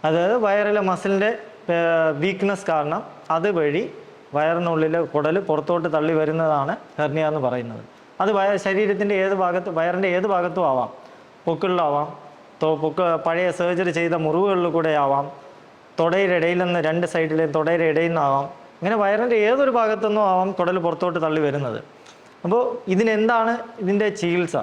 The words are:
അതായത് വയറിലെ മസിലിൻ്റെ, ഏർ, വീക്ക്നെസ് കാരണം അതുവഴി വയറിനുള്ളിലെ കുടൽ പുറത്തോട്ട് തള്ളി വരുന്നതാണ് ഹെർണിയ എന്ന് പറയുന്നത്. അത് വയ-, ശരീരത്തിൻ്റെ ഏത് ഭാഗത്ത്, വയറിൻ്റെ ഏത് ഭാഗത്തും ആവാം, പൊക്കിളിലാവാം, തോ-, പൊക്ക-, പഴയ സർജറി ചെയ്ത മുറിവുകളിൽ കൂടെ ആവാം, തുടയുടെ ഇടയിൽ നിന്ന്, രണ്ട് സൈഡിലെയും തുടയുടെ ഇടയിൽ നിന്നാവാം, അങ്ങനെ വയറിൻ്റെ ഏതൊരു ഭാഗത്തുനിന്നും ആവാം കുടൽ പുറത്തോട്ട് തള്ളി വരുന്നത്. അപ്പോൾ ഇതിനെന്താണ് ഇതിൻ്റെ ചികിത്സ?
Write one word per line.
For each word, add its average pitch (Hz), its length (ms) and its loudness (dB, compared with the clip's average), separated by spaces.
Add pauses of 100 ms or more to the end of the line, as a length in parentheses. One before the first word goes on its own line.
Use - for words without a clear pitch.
അതായത് 170 400 2
വയറിലെ 208 460 2
മസിലിൻ്റെ, 196 400 0 (440)
ഏർ, 165 340 2 (140)
വീക്ക്നെസ് 196 480 -2
കാരണം 156 320 0 (280)
അതുവഴി 165 520 0 (520)
വയറിനുള്ളിലെ 165 680 0 (120)
കുടൽ 151 240 0 (120)
പുറത്തോട്ട് 165 440 0
തള്ളി 156 200 0
വരുന്നതാണ് 156 640 0 (220)
ഹെർണിയ 151 320 -2
എന്ന് 151 100 -4
പറയുന്നത്. 117 420 -4 (380)
അത് 196 180 2
വയ-, 196 260 0
ശരീരത്തിൻ്റെ 202 500 0
ഏത് 190 280 0
ഭാഗത്ത്, 180 360 -2
വയറിൻ്റെ 180 380 0
ഏത് 185 180 0
ഭാഗത്തും 175 360 -2
ആവാം, 123 200 0 (540)
പൊക്കിളിലാവാം, 160 640 0 (540)
തോ-, 156 200 2
പൊക്ക-, 165 340 0 (100)
പഴയ 175 240 0
സർജറി 175 480 0
ചെയ്ത 170 160 0 (120)
മുറിവുകളിൽ 180 500 2
കൂടെ 160 160 2 (120)
ആവാം, 139 220 0 (760)
തുടയുടെ 180 400 2
ഇടയിൽ 175 240 0
നിന്ന്, 175 240 0
രണ്ട് 170 180 0
സൈഡിലെയും 160 500 0
തുടയുടെ 165 360 2
ഇടയിൽ 165 200 2
നിന്നാവാം, 143 340 0 (320)
അങ്ങനെ 202 240 -2
വയറിൻ്റെ 220 340 2 (120)
ഏതൊരു 269 320 2
ഭാഗത്തുനിന്നും 214 500 0
ആവാം 185 280 2
കുടൽ 180 200 2
പുറത്തോട്ട് 170 460 -2
തള്ളി 156 160 0
വരുന്നത്. 135 400 -2 (640)
അപ്പോൾ 220 180 2 (320)
ഇതിനെന്താണ് 226 580 2 (300)
ഇതിൻ്റെ 202 240 0 (140)
ചികിത്സ? 170 420 0